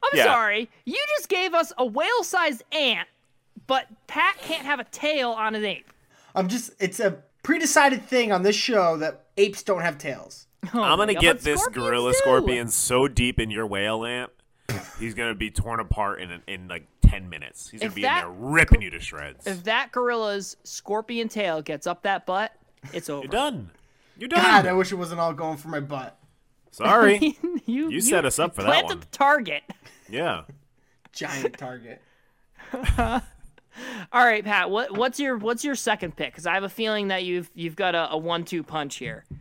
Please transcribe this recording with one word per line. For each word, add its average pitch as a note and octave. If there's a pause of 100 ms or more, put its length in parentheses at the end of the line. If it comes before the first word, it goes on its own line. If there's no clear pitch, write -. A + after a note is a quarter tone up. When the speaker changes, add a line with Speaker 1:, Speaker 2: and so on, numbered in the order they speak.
Speaker 1:
I'm C#5
Speaker 2:
Yeah. B2+
Speaker 1:
sorry. A3 (160)
You G#4 (140)
just -
gave F4+
us E4+
a B3+
whale-sized E4
ant, B3+ (600)
but C4 (200)
Pat F4
can't D#4
have C#4
a A#3
tail C#4+
on A3
an G#3+
ape. F#3+ (440)
Speaker 3:
I'm F#3
just, A#3+
it's F#3+
a F#3+ (220)
pre-decided C#4+
thing A#3+
on F3+
this G#3
show F#3
that D#3 (100)
apes G3+
don't F#3
have E3
tails. C3 (260)
Speaker 1:
Oh A#3+
Speaker 2:
I'm C3
Speaker 1:
my D#3 (100)
Speaker 2:
gonna G#3+
Speaker 1:
God, E3+
Speaker 2:
get E3+
Speaker 1:
but -
Speaker 2:
this D3
Speaker 1:
scorpions -
Speaker 2:
gorilla B2
Speaker 1:
do. B2+
Speaker 2:
scorpion B2+
so B2+
deep A#2+
in A2+
your A2
whale G#2
ant, B2 (680)
he's A2+
gonna A#2
be G#2+
torn A2+
apart G2+
in, F2
in, F#2
like, F2 (140)
ten F#2+
minutes. D2
He's G#3+
gonna G#3+
Speaker 1:
If F#3+
Speaker 2:
be G3+
Speaker 1:
that D4+
Speaker 2:
in -
there A#2
ripping D#3+
you F2+
to E2
shreds. D2
Speaker 1:
if F#3
that A#3+
gorilla's A3+
scorpion A3+
tail F3+
gets D3+
up F3
that G3
butt, F#3+ (400)
it's E3
over. C#3+
Speaker 2:
You're C#3
done. G#3+ (460)
You're B3
done. D#4
Speaker 3:
God, G#3
I F3+
wish F#3
it G3
wasn't F3
all E3
going D#3+
for D3
my D#3
butt. C#3 (540)
Speaker 2:
Sorry. A3
Speaker 1:
<laughs> -
You, E4+
Speaker 2:
You C#4
Speaker 1:
you -
Speaker 2:
set D4
us -
up E3+
for G2
that G3+
Speaker 1:
planted -
Speaker 2:
one. F4
Speaker 1:
the -
target. C4+ (460)
Speaker 2:
Yeah. A2+ (680)
Speaker 3:
Giant -
target. B2 (720)
Speaker 1:
<laughs> - (240)
All A#3+
right, G#3+
Pat. F#3+
What, G#3
what's B3
your, C4+
what's A3+
your C#4+
second G#3
pick? C#3+
'Cause D#3+
I E3+
have G3
a G3
feeling G#3+
that F#3
you've, F3
you've E3
got F#3
a, E3
a D#3
one-two E3+
punch D3
here. A2+ (180)